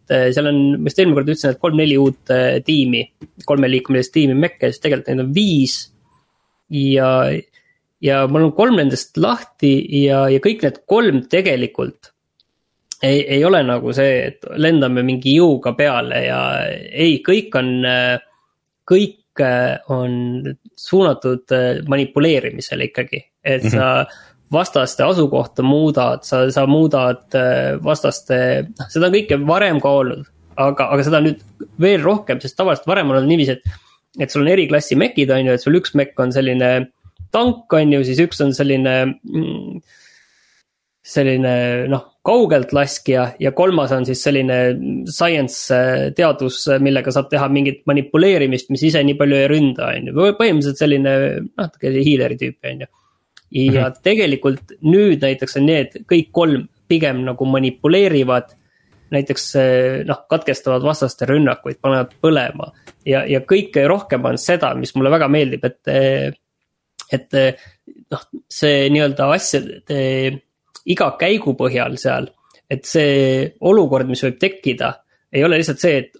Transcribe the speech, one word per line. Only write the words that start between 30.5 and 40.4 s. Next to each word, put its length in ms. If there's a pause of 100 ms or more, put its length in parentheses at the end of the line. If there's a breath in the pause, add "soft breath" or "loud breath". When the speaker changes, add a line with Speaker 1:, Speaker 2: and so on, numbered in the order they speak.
Speaker 1:
aga, 320
aga 140
seda 160
on 60
nüüd 160 (380)
veel 220
rohkem, 400
sest 160
tavaliselt 300
varem 240
on 60
olnud 120
niiviisi, 220
et, 120 (580 loud breath)
et 100
sul 120
on 60
eri 200
klassi 260
mekid, 360
on 160
ju, 80
et 80
sul 120
üks 200
mekk 260
on 100
selline 380 (640)
tank, 400
on 200
ju, 120
siis 160
üks 240
on 80
selline, 720
mm, 560 (1300 soft breath)